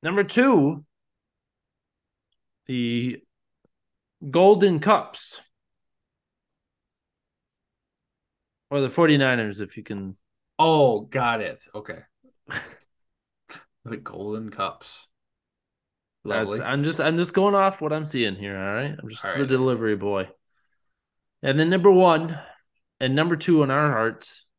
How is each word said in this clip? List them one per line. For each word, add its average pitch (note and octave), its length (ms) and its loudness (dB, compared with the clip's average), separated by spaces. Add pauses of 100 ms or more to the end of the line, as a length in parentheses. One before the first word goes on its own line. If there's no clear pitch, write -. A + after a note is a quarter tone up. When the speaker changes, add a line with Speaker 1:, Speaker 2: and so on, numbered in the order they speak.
Speaker 1:
Number F#3+ 220 0
two, F#3 600 2 (1800)
the A#2+ 560 -4 (1080)
Golden F#3 500 6
Cups. - 600 -2 (3250)
Or C#3+ 100 -2
the C3 100 -2
forty-niners, B2+ 680 2
if G2 160 -12
you G#2+ 60 -16
can. G2 340 -12 (420)
Speaker 2:
Oh, D3 420 4
got A2+ 400 -4
it. F2+ 220 -10 (120)
Okay. - 260 -16 (500)
<laughs> - 40 -12 (1300)
The A2+ 120 -12
Golden G#2+ 500 -12
Cups. - 600 -8 (1160)
Speaker 1:
That's, G#2+ 240 -4
Speaker 2:
Lovely. G#2+ 160 -6
Speaker 1:
I'm C#3+ 200 -2
just, D3+ 180 -2
I'm D#3+ 160 0
just F3 160 -4
going G3 200 2
off G3 280 0
what D3+ 100 -4
I'm D#3 140 -6
seeing A#2 280 -2
here, G2+ 220 -10
all G2 200 -6
right? C#3 220 -6
I'm - 120 -16
just A2 160 -16
Speaker 2:
All F#3+ 80 -6
Speaker 1:
the C#3 60 -4
Speaker 2:
right. C#3 80 -2
Speaker 1:
delivery B2 460 0
boy. G2 360 -4 (1120)
And C#3 180 0
then D#3+ 80 2
number F#3 220 4
one E3 480 4 (600)
and C3 160 -2
number D#3+ 220 0
two D#3+ 260 2
in C3+ 80 0
our D3 200 2
hearts A2+ 560 -4 (120)